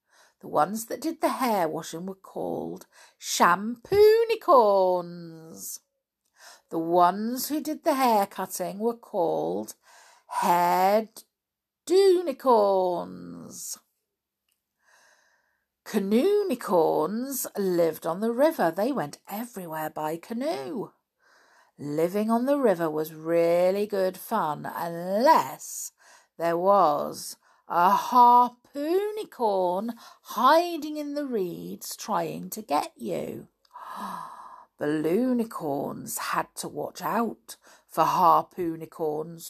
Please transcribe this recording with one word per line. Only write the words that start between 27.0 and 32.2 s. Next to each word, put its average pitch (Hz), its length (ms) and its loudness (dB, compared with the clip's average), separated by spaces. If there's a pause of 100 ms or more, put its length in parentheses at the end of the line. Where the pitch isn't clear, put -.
a 175 220 4
harpoonicorn 240 2000 2 (300)
hiding 302 720 2
in 294 160 -8
the 294 100 -4
reeds 185 720 -6
trying 170 540 -6